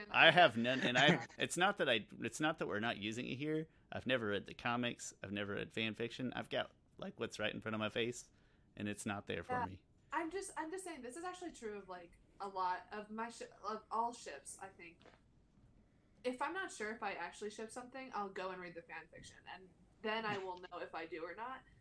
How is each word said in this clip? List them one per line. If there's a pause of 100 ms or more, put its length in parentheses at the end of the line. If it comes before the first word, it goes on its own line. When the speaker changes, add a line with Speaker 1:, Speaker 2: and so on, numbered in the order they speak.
(120)
Speaker 1:
I
have
none,
and
I, (100)
Speaker 2:
<laughs>
Speaker 1:
it's
not
that
I, (160)
it's
not
that
we're
not
using
it
here. (260)
I've
never
read
the
comics.
I've
never
read
fan
fiction.
I've
got, (280)
like,
what's
right
in
front
of
my
face, (520)
and
it's
not
there
for
Speaker 2:
Yeah.
Speaker 1:
me. (340)
Speaker 2:
I'm
just,
I'm
just
saying,
this
is
actually
true
of,
like, (280)
a
lot (100)
of
my
shi-, (220)
of (100)
all
ships,
I (120)
think. (1300)
If
I'm
not
sure
if
I
actually
ship
something,
I'll
go
and
read
the
fan (100)
fiction, (160)
and (400)
then
I
will
know
if
I
do
or
not, (200)